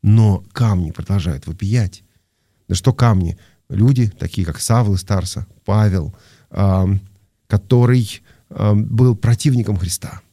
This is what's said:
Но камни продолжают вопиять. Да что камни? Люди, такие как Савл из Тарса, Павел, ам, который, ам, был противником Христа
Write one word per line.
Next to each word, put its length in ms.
Но 500
камни 400
продолжают 540
вопиять. 580
Да 60
что 180
камни? 440
Люди, 380
такие 280
как 140
Савл 340
из 100
Тарса, 420
Павел, 500
ам, 500
который, 760
ам, 340
был 320
противником 640
Христа 420